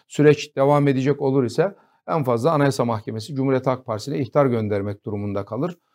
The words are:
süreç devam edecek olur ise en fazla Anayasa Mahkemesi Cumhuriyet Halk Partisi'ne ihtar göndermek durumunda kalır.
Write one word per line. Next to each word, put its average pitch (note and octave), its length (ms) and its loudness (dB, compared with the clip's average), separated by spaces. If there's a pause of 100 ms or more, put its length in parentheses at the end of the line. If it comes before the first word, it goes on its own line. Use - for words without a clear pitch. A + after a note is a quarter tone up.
süreç D3 480 2
devam C#3+ 320 4
edecek C#3 340 0
olur C3+ 220 2
ise D#3+ 320 -2 (320)
en E3 160 0
fazla A#2+ 280 0
Anayasa C#3+ 340 2
Mahkemesi A2 500 -6
Cumhuriyet C3 320 0
Halk B2+ 180 -2
Partisi'ne B2 340 -6
ihtar C#3 260 2
göndermek G#2 600 -2
durumunda G2+ 400 -6
kalır. D#3 320 -8 (180)